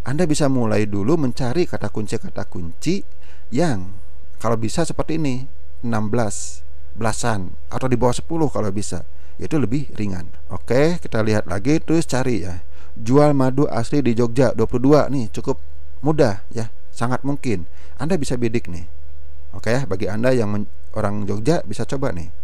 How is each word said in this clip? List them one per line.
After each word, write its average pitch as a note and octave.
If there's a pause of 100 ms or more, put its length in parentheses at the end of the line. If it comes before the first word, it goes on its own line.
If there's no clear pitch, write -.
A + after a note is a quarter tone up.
Anda D3+
bisa D3
mulai A2
dulu G2+
mencari C#3
kata G#2+
kunci-kata A2
kunci G2 (480)
yang A#2 (480)
kalau A2+
bisa A2+
seperti D#3+
ini, C3 (400)
enam A2
belas, - (320)
belasan, G#2+ (160)
atau A#2+
di B2+
bawah A#2+
sepuluh D#3+
kalau G#2
bisa. F#2+ (320)
Itu B2+
lebih B2
ringan. F#2 (160)
Oke, D3
kita A#2
lihat G#2+
lagi, G#2
terus D#3+
cari B2
ya. F2 (320)
Jual C#3+
madu C3
asli B2
di A#2
Jogja, A#2
dua A2+
puluh B2+
dua. D3
Nih, B2
cukup - (400)
mudah C#3+
ya, A2+ (160)
sangat A#2+
mungkin. C3 (320)
Anda E3
bisa C#3
bidik A#2
nih. F2 (640)
Oke G2+
ya, C3
bagi G2
Anda A#2
yang A2
men-, G#2 (260)
orang G2+
Jogja A2+
bisa G#2
coba C3+
nih. F2 (100)